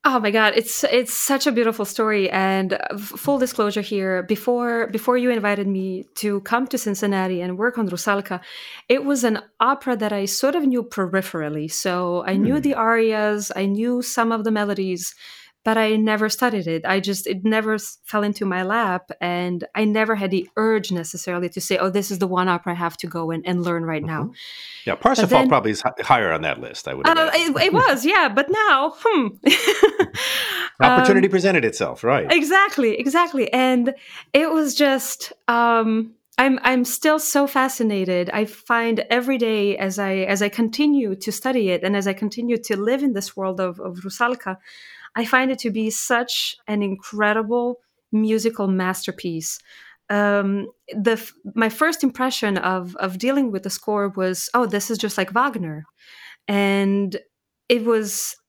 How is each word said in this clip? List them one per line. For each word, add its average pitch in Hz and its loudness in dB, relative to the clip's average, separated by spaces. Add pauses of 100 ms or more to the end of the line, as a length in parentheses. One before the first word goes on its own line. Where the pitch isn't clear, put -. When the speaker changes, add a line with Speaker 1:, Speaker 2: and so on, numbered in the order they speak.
Speaker 1:
Oh 262 4
my 214 0
God, 220 4
it's, 226 -2
it's 240 2
such 277 0
a 262 2
beautiful 226 0
story. 214 0
And, 190 0
uh, - -4 (140)
f-, 202 -8
full 277 -2
disclosure 214 0
here, 190 -2
before, 233 -2
before 220 0
you 247 2
invited 202 0
me 190 -4 (100)
to 202 -2
come 247 0
to 254 -4
Cincinnati 190 -2
and 180 -6
work 240 -2
on 214 -2
Rusalka, 190 -4 (480)
it 277 4
was 277 0
an 220 2 (180)
opera 262 2
that 208 -2
I 202 -2
sort 262 0
of 320 0
knew 247 2
peripherally. 165 -4
So 180 -2
I 190 0
knew 214 2
Speaker 2:
Hmm. 294 0
Speaker 1:
the 277 0
arias, 220 0
I 196 0
knew 233 0
some 240 -2
of 226 -2
the 226 0
melodies, 190 -2 (500)
but 220 2
I 220 2
never 214 2
studied 214 0
it. 165 -2
I 190 2
just, 190 -4
it 185 -4
never 220 2
s-, - -8
fell 208 -2
into 208 -2
my 185 -2
lap, 190 -2 (100)
and 175 -2
I 220 0
never 220 2
had 196 -2
the 185 0
urge 214 0
necessarily 175 -6
to 180 -8
say, 185 -2
"Oh, 190 2
this 196 -2
is 185 -6
the 190 0 (100)
one 185 2
opera 175 -2
I 175 -4
have 170 -4
to 170 -10
go 165 -4
and, 160 -6
and 180 -2
learn 170 -2
right 160 -4 (100)
now." 151 -4
Speaker 2:
Mm-hmm. - -12
Yeah, 95 0
Parsifal 233 2
Speaker 1:
But 254 4
then 131 4
Speaker 2:
probably 113 4
is - -4
hi-, 107 -4 (100)
higher 110 6
on 80 0
that 71 -2
list, - -12
I 67 -4
would 65 -6
Speaker 1:
Uh, 330 6
Speaker 2:
imagine. 320 2
Speaker 1:
it, - 2
it 359 2
was, 320 2
yeah, 349 4
but 262 0
now, 320 2
hmm. 349 2 (160)
<laughs> - 0
Speaker 2:
Opportunity 247 6
Speaker 1:
Um, - 2
Speaker 2:
presented 180 4
itself, 92 -2
right. 120 2
Speaker 1:
Exactly, 330 4
exactly. 277 0
And 254 2 (380)
it 302 6
was 311 2
just, - 0 (160)
um, 226 2 (260)
I'm, 262 4
I'm 247 4
still 302 2
so 285 2
fascinated. 208 0
I 214 0
find 233 0 (100)
every 247 0
day 214 0
as 190 -4
I, 190 0 (180)
as 196 0
I 208 0
continue 233 0
to 202 -6
study 240 0
it 175 0
and 196 0
as 196 0
I 196 0
continue 226 -4
to 226 -4
live 233 0
in 262 0
this 196 -6
world 190 -4
of, 185 -4
of 180 -10
Rusalka, 220 -4 (600)
I 233 -2
find 262 2
it 262 -2
to 233 -2
be 220 -2
such - -2 (120)
an 208 0
incredible 214 -2 (320)
musical 220 0
masterpiece. 185 -4 (520)
Um, 202 0 (280)
the 214 2
f-, 226 -6 (220)
my 220 2
first 320 0
impression 240 0
of, 185 -2
of 185 -4
dealing 254 0
with 202 -6
the 196 -6
score 202 -2
was, 185 -4
"Oh, 240 2
this 202 -2
is 220 -2
just 214 -4
like 190 -4
Wagner." 190 -2 (600)
And 196 2 (540)
it 233 4
was 220 -2 (120)